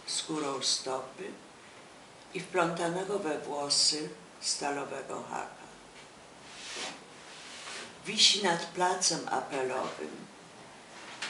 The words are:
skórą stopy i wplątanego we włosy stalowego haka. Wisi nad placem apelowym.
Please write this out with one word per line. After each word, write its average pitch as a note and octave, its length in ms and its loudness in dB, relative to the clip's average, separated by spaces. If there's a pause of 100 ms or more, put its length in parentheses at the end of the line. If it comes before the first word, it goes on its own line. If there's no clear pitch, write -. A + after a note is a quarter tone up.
skórą C#3+ 540 0
stopy - 680 0 (1000)
i - 60 -2
wplątanego F3+ 800 2
we D3+ 200 0
włosy C#3+ 680 4 (320)
stalowego - 880 -2
haka. - 320 -6 (2500)
Wisi - 380 8
nad E3+ 220 6
placem F3+ 540 4 (120)
apelowym. B2+ 960 0 (1040)